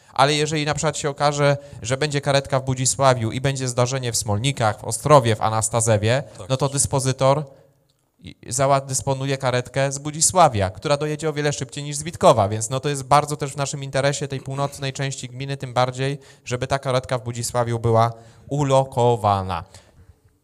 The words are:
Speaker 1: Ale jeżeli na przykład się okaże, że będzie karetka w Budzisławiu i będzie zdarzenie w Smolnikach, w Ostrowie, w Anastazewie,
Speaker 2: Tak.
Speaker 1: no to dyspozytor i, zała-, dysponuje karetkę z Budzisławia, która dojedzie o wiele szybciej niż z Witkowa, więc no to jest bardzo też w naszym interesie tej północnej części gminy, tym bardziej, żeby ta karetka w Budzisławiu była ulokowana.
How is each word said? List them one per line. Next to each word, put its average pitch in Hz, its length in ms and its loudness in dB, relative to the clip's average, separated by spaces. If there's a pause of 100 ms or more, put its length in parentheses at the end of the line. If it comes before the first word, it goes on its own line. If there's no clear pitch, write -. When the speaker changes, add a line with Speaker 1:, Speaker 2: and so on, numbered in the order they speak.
(140)
Speaker 1:
Ale 139 200 4
jeżeli 151 320 0
na 147 80 -2
przykład 147 240 -2
się 151 120 -4
okaże, 143 480 2 (240)
że 123 160 -2
będzie 143 240 -2
karetka 139 380 0
w 127 60 -6
Budzisławiu 127 640 2
i 131 100 -6
będzie 135 260 -2
zdarzenie 123 440 -2
w 107 60 -4
Smolnikach, 110 600 0
w - 40 -16
Ostrowie, 117 520 4
w - 60 -8
Anastazewie, 113 840 2 (140)
Speaker 2:
Tak. 95 120 -16
Speaker 1:
no 131 80 0
to 143 120 0
dyspozytor 135 760 0 (760)
i, - 160 -18 (120)
zała-, 139 340 2
dysponuje 135 560 -4
karetkę 135 540 -2
z 135 60 -8
Budzisławia, 147 720 2
która 147 280 -2
dojedzie 151 320 -4
o 147 40 -4
wiele 147 200 0
szybciej 143 300 -8
niż 147 120 -8
z 147 80 -8
Witkowa, 139 460 4
więc 110 200 -4
no 131 100 -2
to 147 100 -4
jest 139 140 -4
bardzo 143 340 2
też 139 140 -6
w 147 60 -12
naszym 139 260 -6
interesie 139 440 -2
tej 135 120 -6
północnej 135 540 -6
części 135 360 -6
gminy, 139 280 -8
tym 127 160 -10
bardziej, 127 460 -2 (260)
żeby 123 220 -4
ta 139 120 -2
karetka 127 380 -2
w 117 60 -6
Budzisławiu 117 560 -2
była 113 340 4 (340)
ulokowana. 120 1160 2 (800)